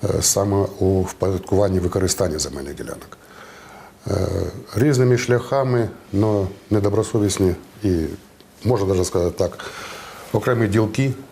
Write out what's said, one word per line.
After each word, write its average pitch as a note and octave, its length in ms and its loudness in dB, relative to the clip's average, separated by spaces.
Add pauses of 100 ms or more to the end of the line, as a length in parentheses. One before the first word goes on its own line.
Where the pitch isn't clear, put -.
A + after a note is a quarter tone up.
е, G2 40 0 (140)
саме G2 440 2 (120)
у F#2+ 220 2
впорядкуванні F#2+ 760 0
використання F2 600 0
земельних C#2+ 360 -8
ділянок. - 440 -14 (920)
Е, - 20 2 (640)
різними B2 420 4
шляхами, B2 720 0 (240)
но G2+ 360 2 (220)
недобросовісні G2+ 840 2 (280)
і, F2+ 220 2 (600)
можна G#2 220 2
навіть F#2 200 2
сказати F2 320 0
так, - 260 -2 (680)
окремі A2+ 360 2
ділки A2+ 440 2 (200)